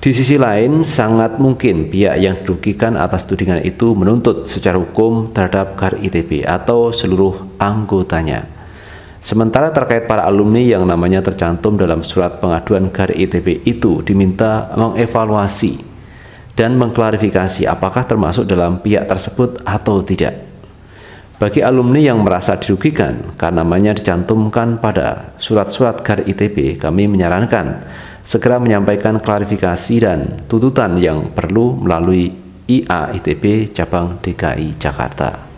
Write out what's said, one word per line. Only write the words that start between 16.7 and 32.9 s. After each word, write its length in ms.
mengklarifikasi 880
apakah 380
termasuk 400
dalam 400
pihak 240
tersebut 560
atau 400
tidak. 480
Bagi 240
alumni 340
yang 220
merasa 400
dirugikan 800
karena 240
namanya 320
dicantumkan 880
pada 560
surat-surat 640
gar 240
I 80
T 160
B, 240
kami 320
menyarankan 800
segera 320
menyampaikan 640
klarifikasi 800
dan 480
tuntutan 480
yang 400
perlu 400
melalui 560
I 160
A 240